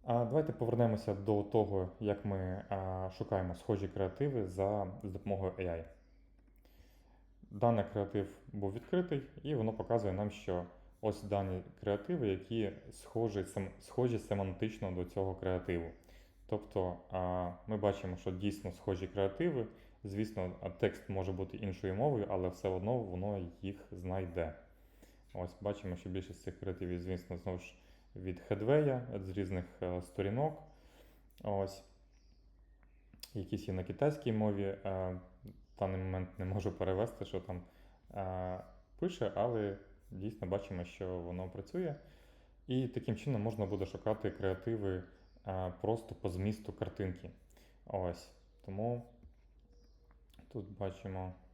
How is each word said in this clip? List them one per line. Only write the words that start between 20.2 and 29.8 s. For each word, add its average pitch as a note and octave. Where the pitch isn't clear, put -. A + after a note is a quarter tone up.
а, G2
текст -
може F#2+
бути F#2
іншою F#2+
мовою, A2+
але F#2
все F#2+
одно F#2+
воно G2
їх G2
знайде. F2+
Ось F2+
бачимо, G2
що F#2
більшість F2+
цих -
креативів, F2+
звісно, F2+
знову F2+
ж -
від F#2
Хедвея, B2+
з F#2+
різних, F#2